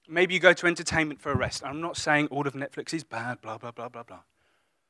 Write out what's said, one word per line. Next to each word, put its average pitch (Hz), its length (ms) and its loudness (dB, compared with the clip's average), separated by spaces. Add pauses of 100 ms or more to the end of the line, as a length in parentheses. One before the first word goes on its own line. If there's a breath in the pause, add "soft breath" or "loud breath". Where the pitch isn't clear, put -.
Maybe 175 280 2
you 180 60 2
go 175 120 10
to 175 140 2
entertainment 165 560 0
for 147 100 -4
a 131 40 0
rest. - 280 -2
I'm 139 160 -6
not 165 160 -6
saying 151 300 2
all 143 200 -2
of 139 60 -4
Netflix 139 400 -8
is 165 100 -4
bad, 117 380 -8
blah, 110 160 -10
blah, 117 140 -12
blah, 117 180 -10
blah, 120 140 -14
blah. - 180 -20 (680)